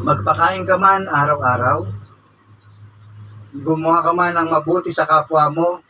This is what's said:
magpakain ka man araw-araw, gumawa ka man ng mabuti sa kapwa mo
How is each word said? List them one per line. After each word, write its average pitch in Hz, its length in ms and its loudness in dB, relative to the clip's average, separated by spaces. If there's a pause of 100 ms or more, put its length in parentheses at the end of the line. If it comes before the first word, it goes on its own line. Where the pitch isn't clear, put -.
magpakain 165 640 0
ka 185 80 2
man 190 320 2
araw-araw, 123 720 0 (1800)
gumawa 160 400 0
ka 170 80 0
man 175 240 0
ng 165 160 0
mabuti 160 400 -2
sa 151 160 0
kapwa 151 420 2
mo 170 300 -2 (100)